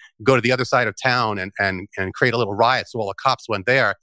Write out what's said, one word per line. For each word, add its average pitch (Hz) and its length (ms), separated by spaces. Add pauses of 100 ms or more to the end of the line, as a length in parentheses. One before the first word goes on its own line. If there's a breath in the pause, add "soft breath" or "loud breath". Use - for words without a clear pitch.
(240 loud breath)
go 131 120
to 120 60
the 120 120
other 127 100
side 123 240
of 101 160
town 120 340
and, 95 220
and, 95 380
and 95 160
create 123 200
a 117 40
little 101 180
riot, 117 320
so - 100
all 104 120
the 98 120
cops 127 280
went 98 160
there. 123 360